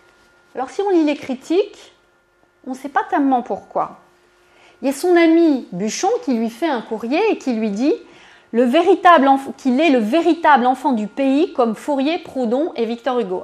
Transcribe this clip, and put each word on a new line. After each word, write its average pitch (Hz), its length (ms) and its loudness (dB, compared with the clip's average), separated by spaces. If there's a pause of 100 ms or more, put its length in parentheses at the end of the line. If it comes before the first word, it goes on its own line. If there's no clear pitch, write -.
(540)
Alors, 254 160 -8
si - 100 -6
on 403 80 -2
lit 339 160 4
les 294 120 0
critiques, - 760 -4 (760)
on 254 40 -8
ne 262 40 -8
sait 269 140 -12
pas 415 220 -2
tellement 269 320 0
pourquoi. - 560 -8 (840)
Il 247 80 -4
y - 20 -2
a 269 40 -4
son 349 200 0
ami 330 580 4
Buchon 208 360 -4 (160)
qui 277 100 -2
lui 226 140 -2
fait 320 200 -6
un 254 120 -2
courrier 233 400 -4 (100)
et 339 60 -2
qui - 160 -6
lui 220 180 -2
dit 254 240 -2 (580)
le 233 120 2
véritable 320 640 4
enf-, 269 300 0
qu'il 254 200 0
est 320 120 2
le 254 80 4
véritable 302 680 2
enfant 262 260 0
du 214 140 -2
pays, 277 460 0
comme 233 220 -2
Fourier, 294 440 -4
Proudhon 262 580 -4
et 233 100 -4
Victor 240 320 -4
Hugo. 185 260 -4